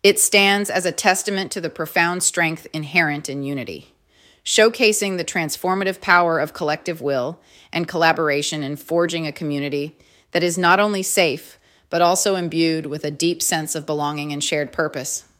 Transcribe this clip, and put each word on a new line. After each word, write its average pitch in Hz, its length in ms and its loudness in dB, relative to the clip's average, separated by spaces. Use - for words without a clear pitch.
It 202 160 6
stands 202 500 4
as 180 160 -2
a 170 60 0
testament 190 600 0
to 190 80 -6
the 160 80 -4
profound 175 540 -2
strength 160 480 -2
inherent 151 560 -2
in 139 160 -8
unity, 127 500 -10
showcasing 214 720 4
the 165 80 -4
transformative 185 720 -2
power 175 400 4
of 156 140 -2
collective 160 480 -4
will 139 400 -2
and 170 160 -2
collaboration 160 760 2
in 143 140 -6
forging 165 500 -2
a 143 60 -6
community 143 640 -4
that 175 120 0
is 175 140 -2
not 180 220 4
only 208 240 0
safe, - 560 0
but 170 120 0
also 185 340 2
imbued 160 500 0
with 147 180 -8
a 147 80 -4
deep 165 300 0
sense 160 340 -2
of 156 100 -6
belonging 147 460 -4
and 143 100 -6
shared 147 300 -2
purpose. 151 540 -6